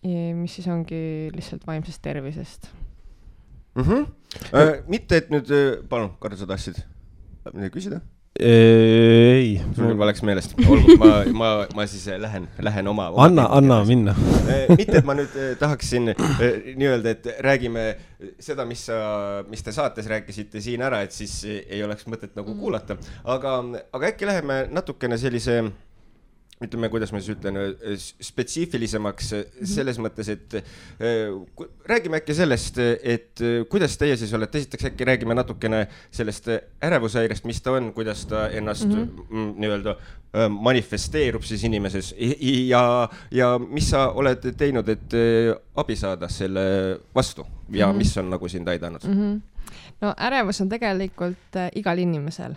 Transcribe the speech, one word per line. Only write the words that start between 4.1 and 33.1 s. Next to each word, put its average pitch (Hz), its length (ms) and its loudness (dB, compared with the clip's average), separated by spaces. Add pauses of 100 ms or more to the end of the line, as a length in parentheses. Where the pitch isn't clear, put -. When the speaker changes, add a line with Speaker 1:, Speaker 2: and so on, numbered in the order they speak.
Speaker 2:
Äh, 147 360 6
mitte, 180 280 0
et 160 140 2
nüüd, 147 180 0
äh, 139 300 2 (100)
palun, 113 300 -2
Karl, 101 180 -10
sa 95 100 -10
tahtsid 92 360 -8 (720)
midagi 196 160 -8
küsida? 185 300 -10 (380)
Speaker 3:
Ei. 113 1200 8 (140)
Speaker 2:
Sul 113 160 2
juba 104 160 2
läks 104 160 0
meelest. 101 320 -2 (140)
Olgu, 302 300 12
ma, 104 340 8
ma, 113 160 0 (260)
ma 104 120 -2
siis, 98 220 -10
äh, 92 100 -6
lähen, 101 300 -8 (100)
lähen 104 300 -2
oma, 104 220 -2
oma 113 140 6
Speaker 3:
Anna, 165 180 8
Speaker 2:
teemaga 117 160 4
Speaker 3:
anna 135 180 8
Speaker 2:
edasi. 104 120 4
Speaker 3:
minna. 110 260 4 (340)
Speaker 2:
Äh, 135 280 6
mitte, 202 220 4
et 139 60 6
ma 139 100 0
nüüd, 143 220 -4
äh, 135 220 -4
tahaksin, 123 500 0
äh, 120 680 0
nii-öelda, 123 340 2
et 107 160 -6 (140)
räägime 123 440 0 (540)
seda, 135 280 -8
mis 117 200 -12
sa, 104 640 -4
mis 107 140 -14
te 110 100 -10
saates 113 340 -4
rääkisite 104 540 -8
siin 120 220 -6
ära, 123 200 -2
et 98 100 -8
siis - 320 -12
ei 104 380 -10
oleks 104 240 -8
mõtet 110 300 -14
nagu 104 140 -10
Speaker 1:
Mhm. 104 100 -10
Speaker 2:
kuulata. 110 360 -6 (280)
Aga, 131 340 -4 (340)
aga 131 140 -4
äkki 220 200 -6
läheme 143 440 -2
natukene 131 480 -6
sellise, 120 440 -2 (1000)
ütleme, 113 300 -6
kuidas 110 200 -4
ma 107 100 -6
siis 101 180 -10
ütlen, 98 180 -6
äh, 98 400 -6
s-, - 240 -16
spetsiifilisemaks, 113 1120 -6
äh, 104 120 -6 (160)
Speaker 1:
Mhm. - 40 -10
Speaker 2:
selles 135 340 -4
mõttes, 110 300 -8
et, - 260 -10
äh, 110 760 -6 (260)
ku-, 160 120 -16 (200)
räägime 180 320 0
äkki 147 140 -4
sellest, 151 440 0
et, 120 640 -2